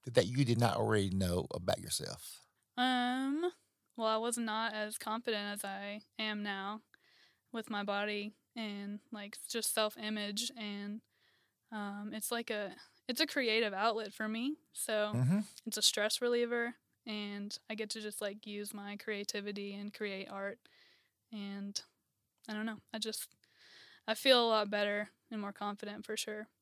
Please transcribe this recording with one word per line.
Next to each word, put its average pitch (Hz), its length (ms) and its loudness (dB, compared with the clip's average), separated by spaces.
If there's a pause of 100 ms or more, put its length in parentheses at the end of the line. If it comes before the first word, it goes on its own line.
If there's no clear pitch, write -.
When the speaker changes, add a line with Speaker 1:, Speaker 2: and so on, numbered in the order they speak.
(140)
Speaker 1:
that 107 140 8
you 131 180 4
did 117 140 4
not 117 180 6
already 107 320 4
know 92 440 2
about 90 260 0
yourself? - 640 -6 (340)
Speaker 2:
Um, 254 720 2 (460)
well, 220 100 0
I 220 100 2
was 233 200 0
not 220 360 -2
as 214 260 -4
confident 214 540 -2
as 208 120 -8
I 202 360 -6 (180)
am 214 240 0
now 202 380 -4 (720)
with 226 200 -6
my 202 120 0
body 208 520 0 (200)
and, 208 440 -6 (120)
like, 208 260 -10 (120)
just - 240 0
self-image. 214 840 0
And, 208 440 -6 (720)
um, 208 400 -6
it's - 180 -4
like 233 200 -2
a, 208 200 -2 (380)
it's 240 100 0
a 311 80 6
creative 226 460 4
outlet 214 400 2
for 220 160 -2
me. 240 260 0 (180)
So 214 420 0
Speaker 1:
Mm-hmm. 131 240 6 (260)
Speaker 2:
it's 220 120 -4
a - 40 0
stress - 400 4
reliever, 240 540 2 (300)
and 208 520 -6 (120)
I 220 60 -4
get 214 160 -4
to 220 100 -6
just, 214 200 -6
like, 208 240 -4
use 208 280 -6
my 202 240 -8
creativity 202 760 -4
and 202 200 -8
create 196 360 -4
art. 196 300 -6 (720)
And 202 480 -6 (680)
I 220 60 -6
don't 214 140 -2
know, 214 100 -6 (160)
I 226 60 -4
just, 220 280 -6 (800)
I 220 60 2
feel 254 320 8
a - 20 6
lot 214 220 4
better 208 400 0 (220)
and 214 100 -4
more 202 100 -4
confident 208 540 -6
for 214 100 -4
sure. 214 320 -6 (140)